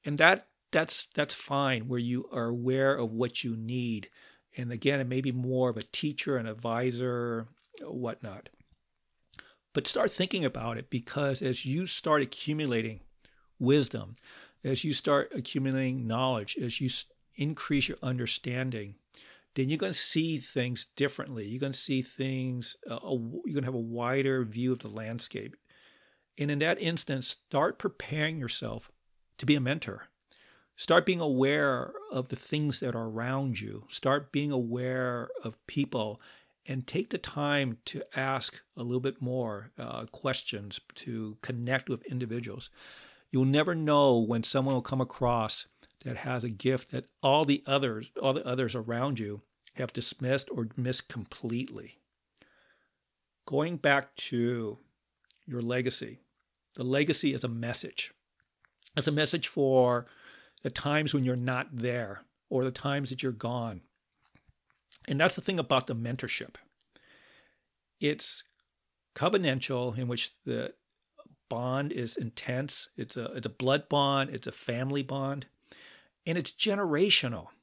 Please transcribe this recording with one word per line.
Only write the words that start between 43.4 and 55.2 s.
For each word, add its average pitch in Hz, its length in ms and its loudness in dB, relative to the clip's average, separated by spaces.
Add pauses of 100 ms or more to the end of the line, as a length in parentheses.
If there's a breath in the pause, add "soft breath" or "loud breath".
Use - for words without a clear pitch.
never 147 300 4
know 143 440 6
when 117 240 2
someone 135 320 2
will 123 80 2
come 131 180 -2
across 120 640 0 (380 soft breath)
that 123 140 -6
has 127 260 -4
a 123 40 -2
gift 123 440 0
that 127 140 -6 (160)
all 147 220 6
the 143 220 4
others, 131 440 0 (100)
all 135 120 4
the 147 140 -2
others 123 280 0
around 120 440 -2
you 104 240 -6 (320)
have 123 180 -6
dismissed 131 580 -2
or 117 260 -2
missed 127 320 -2
completely. - 880 -6 (1500 soft breath)
Going 156 300 0
back 139 400 2
to 117 640 -2 (680)